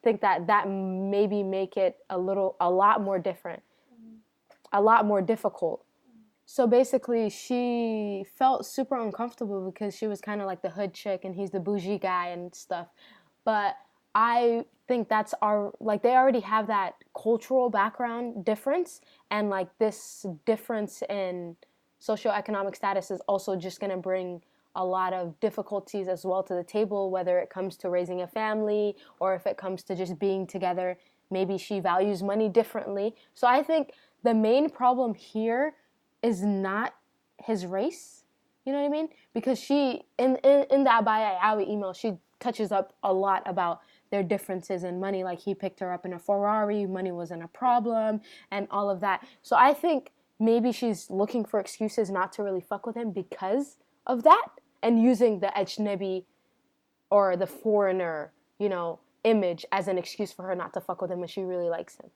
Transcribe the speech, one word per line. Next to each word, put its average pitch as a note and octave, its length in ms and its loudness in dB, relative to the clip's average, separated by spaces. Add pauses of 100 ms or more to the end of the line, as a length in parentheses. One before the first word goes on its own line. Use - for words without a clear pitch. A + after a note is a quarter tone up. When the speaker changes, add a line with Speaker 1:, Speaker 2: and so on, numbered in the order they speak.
Speaker 1:
think A3 160 2
that F3 260 0
that G#3 220 2
maybe G3 720 0
make F#3+ 340 -2
it F#3 220 0 (100)
a F#3+ 80 -6
little, F#3+ 440 0
a F3 100 2
lot G3+ 320 6
more G3 160 0
different, F3 440 -8 (300)
Speaker 2:
Mm-hmm. A3+ 240 -20 (560)
Speaker 1:
a G3+ 80 4
lot A3 240 8
more G#3 160 4
difficult. F#3 600 -2
Speaker 2:
Mm-hmm. - 400 -20 (240)
Speaker 1:
So - 240 2
basically, A#3+ 640 2
she A3+ 920 -2 (140)
felt C4 260 4
super - 320 -2
uncomfortable G#3+ 720 -4
because G3+ 280 -6
she A3 100 -4
was G#3 140 -4
kinda G#3 260 -6
like F#3 160 -8
the F3+ 80 -4
hood G3 240 -6
chick G3 300 -6
and F#3+ 100 -8
he's G3 160 -6
the F#3+ 100 -4
bougie G3 380 -2
guy F3+ 300 -2
and F3 260 -10
stuff. F3 320 -8 (580)
But G#3 320 2 (380)
I A#3 500 4 (240)
think A#3+ 200 0
that's G#3+ 340 0
our, G#3 380 0
like, G#3+ 220 -2
they B3 120 4
already B3+ 260 6
have G#3 280 0
that G3+ 260 -2 (260)
cultural A#3+ 480 2
background A#3 760 -2
difference, C#4 560 -2 (320)
and, G#3 180 0
like, F#3+ 180 -2 (100)
this - 460 -4 (200)
difference G#3+ 680 -4
in F3+ 460 -6 (440)
socioeconomic G3+ 760 -2
status G3 340 -2
is F#3 120 -6
also G3 340 -2
just F3+ 240 -8
gonna G3 160 -4
bring F#3 440 -4 (360)
a F#3 80 -2
lot F#3 280 -2
of F3 280 -6
difficulties G3+ 680 -4
as F#3 180 -4
well F#3 200 0
to F#3 100 -6
the F3+ 80 -2
table, G3+ 480 -2
whether F3+ 280 0
it - 120 -2
comes F#3+ 280 -6
to F#3 120 -6
raising F3+ 320 -2
a F3 60 -6
family G#3+ 680 -2 (240)
or F#3+ 160 0
if F3+ 120 -6
it G3+ 100 -2
comes F#3+ 260 -8
to - 140 -6
just F3 220 -4
being F#3+ 280 -2
together. F3+ 500 -4 (340)
Maybe F#3+ 280 -2
she G3 220 -6
values F#3 420 0
money G#3 260 0
differently. G3+ 680 -2 (180)
So - 140 0
I C4 140 4
think D4+ 300 0 (340)
the A#3 80 4
main A#3 340 4
problem B3 460 0
here A#3 600 -2 (480)
is G#3+ 200 0
not G3 520 -2 (440)
his G3+ 260 -4
race. G3 600 -6 (400)
You C4 80 -4
know C#4+ 80 -2
what C#4+ 60 0
I C#4+ 40 0
mean? D#4 180 -2 (240)
Because A#3 260 -2
she, C#4 440 0 (160)
in, B3+ 180 2
in, C#4 340 6
in C#4 140 4
the B3+ 60 6
Abaya A3 480 2
Awi G#3 300 2
email, G3+ 240 -4
she G#3 220 -4 (260)
touches A3 320 -4
up F#3+ 300 -2
a G3 100 0
lot F#3+ 340 2
about F3 340 -2 (300)
their G3+ 120 0
differences F#3 600 -4
in F3+ 160 -6
money. F#3+ 240 -4
Like, F3+ 160 -6
he G3 160 -4
picked F#3+ 260 -8
her F3+ 120 -4
up F3 120 -8
in F#3 80 -6
a E3+ 60 -10
Ferrari, G#3 680 0
money F#3 260 -4
wasn't E3+ 320 -8
a E3+ 40 -16
problem, A3+ 720 0 (300)
and G3+ 200 -4
all G3+ 200 0
of F#3 100 -2
that. G3 240 -2 (180)
So - 140 2
I B3+ 160 8
think C#4+ 380 0 (300)
maybe A#3 320 4
she's G#3+ 380 -4
looking G#3 340 -2
for G#3 160 -2
excuses G#3 500 -4
not F#3+ 240 -2
to G#3+ 80 -6
really F#3+ 180 -2
fuck G3+ 260 -8
with A#3 100 -8
him A#3 160 -4
because G3 640 -4 (300)
of B3 180 -2
that, F4+ 220 8 (360)
and A3+ 200 4
using A3+ 380 4
the G3 160 -2
ajnabi G3 680 -4 (840)
or G3 260 6
the F3+ 100 0
foreigner, F#3 840 0 (260)
you G3+ 100 0
know, F3 300 -4 (260)
image G3 480 2
as F#3+ 160 0
an F#3 100 0
excuse F#3+ 340 -6
for F#3 120 -14
her F#3 100 -2
not F3 200 -6
to F3+ 60 -4
fuck F3 200 -8
with F3+ 100 -4
him F3+ 100 -6
when E3+ 80 -6
she G3 140 -8
really F3+ 260 -2
likes E3+ 280 -6
him. - 200 -20